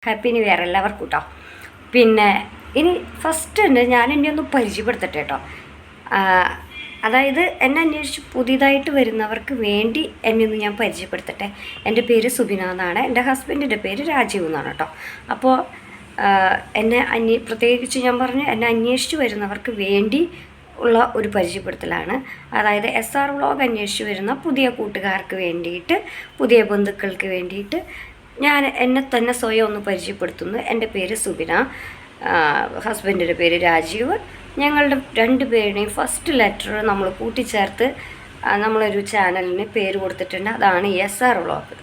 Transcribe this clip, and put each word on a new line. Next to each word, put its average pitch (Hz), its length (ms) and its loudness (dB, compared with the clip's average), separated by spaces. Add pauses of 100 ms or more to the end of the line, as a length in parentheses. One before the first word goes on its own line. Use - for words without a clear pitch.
ഹാപ്പി 220 280 0
ന്യൂ 233 120 2
ഇയർ 180 160 2
എല്ലാവർക്കും 180 500 -2
ട്ടോ. 156 100 0 (720)
പിന്നെ 220 360 8 (500)
ഇനി 339 120 4 (320)
ഫസ്റ്റ് 320 420 -2
തന്നെ 254 180 6 (100)
ഞാൻ 240 200 6
എന്നെ 302 180 2
ഒന്ന് 302 120 -2 (120)
പരിചയപ്പെടുത്തട്ടെ 208 680 -2
ട്ടോ. 139 140 -6 (760)
ആ, 196 80 2 (840)
അതായത് 262 380 4 (200)
എന്നെ 277 200 2
അന്വേഷിച്ച് 302 400 -2 (120)
പുതിയതായിട്ട് 277 580 2
വരുന്നവർക്ക് 220 600 0
വേണ്ടി 226 500 0 (200)
എന്നെ 220 220 4
ഒന്ന് 214 120 -2
ഞാൻ 208 240 -2
പരിചയപ്പെടുത്തട്ടെ. 190 640 -6 (380)
എൻ്റെ 220 160 2
പേര് 233 280 4
സുബിന 202 320 0 (100)
എന്നാണ്. 180 360 -2
എൻ്റെ 247 140 0
ഹസ്ബൻഡിൻ്റെ 262 640 -2
പേര് 202 240 -4
രാജീവ് 208 380 0
എന്നാണ് 143 260 -4
ട്ടോ. 156 140 -4 (460)
അപ്പോൾ, 262 220 2 (640)
ആ, 202 80 2 (540)
എന്നെ 226 180 2 (160)
അന്വേ-, 226 320 2
പ്രത്യേകിച്ച് 240 580 0
ഞാൻ 247 180 2
പറഞ്ഞു, 254 300 -2
എന്നെ 233 140 0
അന്വേഷിച്ച് 240 560 0
വരുന്നവർക്ക് 208 540 -4
വേണ്ടി 202 440 2 (560)
ഉള്ള 233 380 4
ഒരു 214 140 -2
പരിചയപ്പെടുത്തലാണ്. 180 840 -4 (380)
അതായത് 208 420 2
എസ് 226 220 -2
ആർ 277 140 0
വ്ലോഗ് 277 320 0
അന്വേഷിച്ച് 220 400 -2
വരുന്ന 202 300 -4 (100)
പുതിയ 269 260 2
കൂട്ടുകാർക്ക് 196 680 -4
വേണ്ടിയിട്ട്, 175 600 -4 (380)
പുതിയ 233 280 6
ബന്ധുക്കൾക്ക് 202 640 -2
വേണ്ടിയിട്ട് 190 520 -6 (640)
ഞാൻ 285 220 4 (140)
എന്നെ 254 300 2
തന്നെ 240 260 0
സ്വയം 220 320 2
ഒന്ന് 208 160 -4
പരിചയപ്പെടുത്തുന്നു. 190 760 -6 (100)
എൻ്റെ 226 200 -2
പേര് 196 280 -4
സുബിന, 165 360 -4 (720)
ആ, - 100 0 (480)
ഹസ്ബൻഡിൻ്റെ 190 540 0
പേര് 170 260 4
രാജീവ്. 175 540 2 (420)
ഞങ്ങളുടെ 285 400 2 (180)
രണ്ടുപേരുടെയും 226 760 2
ഫസ്റ്റ് - 440 -4
ലെറ്റർ 208 400 0 (120)
നമ്മൾ 196 260 0
കൂട്ടിച്ചേർത്ത്, 226 760 -2 (560)
ആ, - 140 2
നമ്മളൊരു 214 480 0
ചാനലിന് 185 640 0
പേര് 196 280 -2
കൊടുത്തിട്ടുണ്ട്. 190 520 -4
അതാണ് 202 380 2 (120)
എസ് 202 240 -2
ആർ 247 160 4
വ്ലോഗ്. 160 440 -6